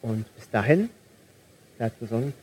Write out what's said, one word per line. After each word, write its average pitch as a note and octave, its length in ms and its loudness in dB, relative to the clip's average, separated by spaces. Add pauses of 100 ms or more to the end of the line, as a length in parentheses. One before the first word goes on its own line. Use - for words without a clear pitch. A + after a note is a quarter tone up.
Und A2 360 -4
bis - 140 -20
dahin, D3 400 4 (840)
bleibt A2+ 220 -4
gesund A#2 440 -4